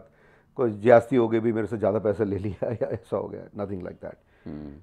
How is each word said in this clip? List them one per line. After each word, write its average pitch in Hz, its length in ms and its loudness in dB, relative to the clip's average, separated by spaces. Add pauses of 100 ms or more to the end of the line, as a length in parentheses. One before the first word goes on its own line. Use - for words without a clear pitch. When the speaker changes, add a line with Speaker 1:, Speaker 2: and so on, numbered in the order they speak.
(560)
Speaker 1:
कोई 123 140 0
ज्यादती 117 460 6
हो 117 120 4
गई, 113 120 0
भी 113 120 2
मेरे 107 140 -2
से 110 120 -6
ज़्यादा 101 200 2
पैसा 104 260 0
ले 98 140 -2
लिया 107 340 -6
<laughs> - 0 -
या 110 140 -4
ऐसा - 300 -6
हो 98 120 -6
गया, - 360 -12
nothing 92 240 -10
like 90 120 -16
that। 87 160 -14 (300)
Speaker 2:
हम्म। 76 240 -12 (120)